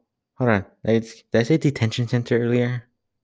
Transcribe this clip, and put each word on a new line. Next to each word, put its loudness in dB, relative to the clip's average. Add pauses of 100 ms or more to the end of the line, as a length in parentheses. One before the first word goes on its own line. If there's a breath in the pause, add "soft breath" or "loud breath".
(360)
hold 0
on. 2 (200)
Did 2
I, -16 (240)
did 2
I 2
say 2
detention -2
center -2
earlier? -2 (360)